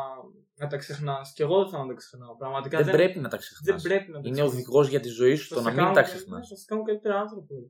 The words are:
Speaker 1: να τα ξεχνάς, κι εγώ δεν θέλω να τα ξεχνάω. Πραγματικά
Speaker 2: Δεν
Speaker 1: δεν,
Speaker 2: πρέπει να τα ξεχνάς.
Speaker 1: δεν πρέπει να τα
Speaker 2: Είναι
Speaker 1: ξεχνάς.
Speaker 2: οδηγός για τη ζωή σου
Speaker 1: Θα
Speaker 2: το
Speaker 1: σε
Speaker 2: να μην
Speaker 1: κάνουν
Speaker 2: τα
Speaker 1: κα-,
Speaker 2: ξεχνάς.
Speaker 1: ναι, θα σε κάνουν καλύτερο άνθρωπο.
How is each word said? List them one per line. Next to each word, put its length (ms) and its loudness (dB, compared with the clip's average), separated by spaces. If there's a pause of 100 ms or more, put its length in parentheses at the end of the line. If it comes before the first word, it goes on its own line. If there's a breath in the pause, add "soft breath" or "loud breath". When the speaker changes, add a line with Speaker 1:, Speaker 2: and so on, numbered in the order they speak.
(560)
Speaker 1:
να 120 -8
τα 100 -4
ξεχνάς, 560 -6
κι 80 -4
εγώ 200 2
δεν 80 0
θέλω 120 -6
να 60 -8
τα 60 -6
ξεχνάω. 440 -20
Πραγματικά 400 -6
Speaker 2:
Δεν 80 6
Speaker 1:
δεν, 100 2
Speaker 2:
πρέπει 240 4
να 100 -6
τα 80 -6
ξεχνάς. 240 -14 (200)
Speaker 1:
δεν 0 - (100)
πρέπει 200 0
να 100 -12
τα 60 -6
Speaker 2:
Είναι 40 -4
Speaker 1:
ξεχνάς. 220 2
Speaker 2:
οδηγός 340 4
για 120 2
τη 100 -8
ζωή 260 4
σου 120 -4
Speaker 1:
Θα 80 -6
Speaker 2:
το 60 0
Speaker 1:
σε 60 0
Speaker 2:
να 60 0
μην 60 0
Speaker 1:
κάνουν 160 4
Speaker 2:
τα 60 6
Speaker 1:
κα-, 60 2
Speaker 2:
ξεχνάς. 320 -12
Speaker 1:
ναι, 80 -14
θα 80 -18
σε 120 -18
κάνουν 180 -4
καλύτερο 320 -2
άνθρωπο. 360 -8 (160)